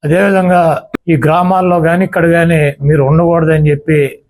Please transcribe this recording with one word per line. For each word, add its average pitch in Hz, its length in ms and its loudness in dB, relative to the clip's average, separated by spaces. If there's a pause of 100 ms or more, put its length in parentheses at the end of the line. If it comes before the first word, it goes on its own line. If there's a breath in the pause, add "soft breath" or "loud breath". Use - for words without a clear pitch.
అదేవిధంగా 180 580 0 (480)
ఈ 160 40 2 (100)
గ్రామాల్లో 180 520 0 (100)
గాని 175 220 0
ఇక్కడ 175 160 -2 (120)
గాని 170 240 0 (260)
మీరు 151 140 2 (100)
ఉండకూడదని 160 600 0
చెప్పి 147 300 -2 (280)